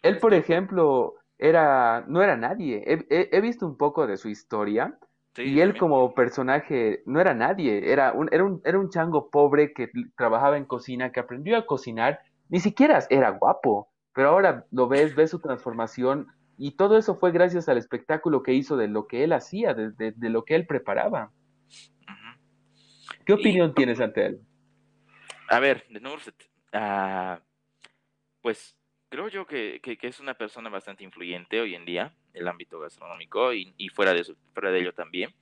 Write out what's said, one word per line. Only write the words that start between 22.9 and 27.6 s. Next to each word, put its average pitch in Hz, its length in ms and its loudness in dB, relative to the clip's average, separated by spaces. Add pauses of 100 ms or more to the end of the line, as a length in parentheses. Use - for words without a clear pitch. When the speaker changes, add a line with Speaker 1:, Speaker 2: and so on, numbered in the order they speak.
Speaker 1:
¿Qué 196 80 4
Speaker 2:
Y - 20 8
Speaker 1:
opinión 185 380 2
tienes 123 280 2
ante 107 260 0
él? 104 120 -8 (1120)
Speaker 2:
A 120 100 4
ver, 135 300 2
de 107 100 -16
Nurset, 135 360 -16 (380)
ah, 95 680 -4 (1000)